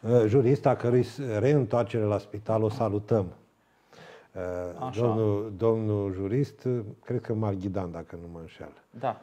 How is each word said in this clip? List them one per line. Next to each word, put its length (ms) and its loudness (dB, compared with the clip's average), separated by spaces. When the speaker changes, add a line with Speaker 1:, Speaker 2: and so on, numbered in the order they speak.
Speaker 1:
Uh, 260 4
jurist 400 4
a 100 4
cărui 260 2
s-, 180 -6
reîntoarcere 680 2
la 140 2
spital 440 -2
o 60 4
salutăm. 580 0
Uh, 520 -8
Speaker 2:
Așa. 200 0
Speaker 1:
domnul, 500 0
domnul 560 2
jurist, 520 -2
uh, 140 0
cred 160 -2
că 140 -4
Marghidan, 560 -2
dacă 320 -12
nu 100 -14
mă 80 -14
înșel. 320 -16
Speaker 2:
Da, 240 -6